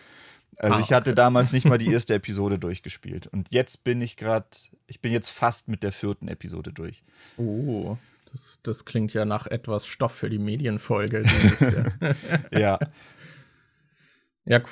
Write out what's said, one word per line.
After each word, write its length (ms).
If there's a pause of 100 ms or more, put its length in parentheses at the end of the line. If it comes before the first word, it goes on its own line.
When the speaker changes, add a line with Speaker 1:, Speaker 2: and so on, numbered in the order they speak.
(580)
Speaker 1:
Also 220
Speaker 2:
Ah, 20
Speaker 1:
ich 100
hatte 200
Speaker 2:
okay. 40
Speaker 1:
damals 360
nicht 160
mal 100
die 100
Speaker 2:
<laughs> 40
Speaker 1:
erste 240
Episode 420
durchgespielt. 680
Und 240
jetzt 320
bin 180
ich 160
grad, 540 (160)
ich 140
bin 100
jetzt 180
fast 380
mit 160
der 80
vierten 360
Episode 460
durch. 300 (340)
Speaker 2:
Oh, 580 (360)
das, 320
das 220
klingt 280
ja 100
nach 220
etwas 400
Stoff 300
für 160
die 80
Medienfolge. 840
Du 280
bist 120 (100)
ja 120 (680)
Speaker 1:
<laughs> 80
Ja. 200 (1700)
Speaker 2:
Ja, 140 (120)